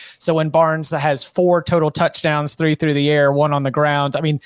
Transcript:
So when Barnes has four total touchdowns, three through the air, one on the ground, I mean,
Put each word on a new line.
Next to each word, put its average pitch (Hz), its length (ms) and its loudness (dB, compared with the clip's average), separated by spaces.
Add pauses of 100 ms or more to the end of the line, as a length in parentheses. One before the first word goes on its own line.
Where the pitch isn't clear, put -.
(180)
So - 160 -2
when 156 160 0
Barnes 160 400 0
has 147 340 -2
four 180 380 2
total 156 300 0
touchdowns, 151 640 -2
three 156 180 0
through 151 220 0
the 143 160 2
air, 143 200 4
one 147 220 2
on 143 80 0
the 135 80 -2
ground, 143 460 0
I 143 60 -4
mean, 151 240 -2